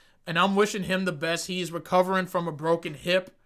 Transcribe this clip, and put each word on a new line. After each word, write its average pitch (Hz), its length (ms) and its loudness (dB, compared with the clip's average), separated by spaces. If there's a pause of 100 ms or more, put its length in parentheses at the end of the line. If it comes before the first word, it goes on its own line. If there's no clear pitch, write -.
(260)
And 170 100 -2
I'm 196 200 4
wishing 208 260 2
him 185 220 0
the 180 80 0
best. 165 340 -4
He 185 140 -4
is 160 100 -4
recovering 185 560 2
from 170 220 -2
a 156 40 -6
broken 160 420 -2
hip. 175 520 -2